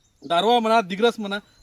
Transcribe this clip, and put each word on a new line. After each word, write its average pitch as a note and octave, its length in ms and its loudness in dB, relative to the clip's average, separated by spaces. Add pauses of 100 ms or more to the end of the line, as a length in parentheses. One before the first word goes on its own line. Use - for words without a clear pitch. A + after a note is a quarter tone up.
(220)
दारवा G3+ 360 2
म्हणा, A3+ 220 2
दिग्रस G3+ 380 0
म्हणा, G3+ 200 -8 (240)